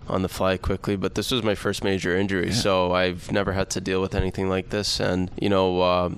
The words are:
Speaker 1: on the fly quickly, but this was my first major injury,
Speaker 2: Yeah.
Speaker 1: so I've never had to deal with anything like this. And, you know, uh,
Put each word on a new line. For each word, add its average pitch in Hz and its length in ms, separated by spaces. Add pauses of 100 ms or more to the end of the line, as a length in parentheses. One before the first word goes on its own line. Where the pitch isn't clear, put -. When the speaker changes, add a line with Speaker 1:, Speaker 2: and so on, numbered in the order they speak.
Speaker 1:
on 95 140
the 90 60
fly 95 280
quickly, 98 400
but 92 200
this 104 140
was 123 120
my 104 140
first - 280
major 92 320
injury, 95 320
Speaker 2:
Yeah. 92 60
Speaker 1:
so 92 380
I've 90 380
never 98 220
had 95 180
to 95 100
deal 95 200
with 95 140
anything 95 340
like 95 220
this. 104 300
And, 92 300 (100)
you 101 80
know, 90 320
uh, 90 380